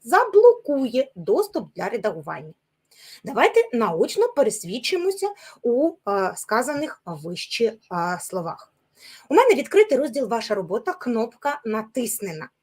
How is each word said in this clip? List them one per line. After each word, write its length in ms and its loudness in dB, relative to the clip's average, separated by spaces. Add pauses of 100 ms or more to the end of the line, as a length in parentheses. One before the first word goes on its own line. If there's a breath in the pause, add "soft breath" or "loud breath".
заблокує 1120 4
доступ 600 -2
для 140 -6
редагування. 640 -8 (720 loud breath)
Давайте 380 2 (120)
наочно 540 0
пересвідчимося 1040 -2 (280 loud breath)
у, 300 2 (160)
е, 280 -2
сказаних 680 -4
вище, 600 -6
е, 560 -4
словах. 520 -10 (560 loud breath)
У 60 2
мене 200 6
відкритий 420 4
розділ 300 -2
«Ваша 280 -2
робота», 380 -4
кнопка 720 -4
натиснена 840 -6 (140)